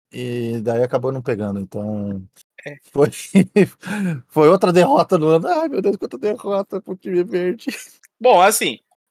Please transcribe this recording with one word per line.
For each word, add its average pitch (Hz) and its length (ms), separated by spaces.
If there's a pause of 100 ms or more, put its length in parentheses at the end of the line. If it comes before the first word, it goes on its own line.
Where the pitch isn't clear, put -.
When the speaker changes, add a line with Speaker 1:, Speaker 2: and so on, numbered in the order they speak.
(120)
Speaker 1:
E 120 480
daí 117 220
acabou 127 280
não 131 120
pegando, 104 380
então 101 640 (440)
Speaker 2:
É. 143 100 (160)
Speaker 1:
foi, 143 180
<laughs> 185 1200
foi 156 200
outra 190 240
derrota 175 460
no 156 100
ano. 165 200
Ai, 330 200
meu 262 140
Deus, 226 140
quanta - 220
derrota 202 640
pro 190 160
time 180 280
verde. 180 420 (540)
Speaker 2:
Bom, 220 200
assim, 185 380 (320)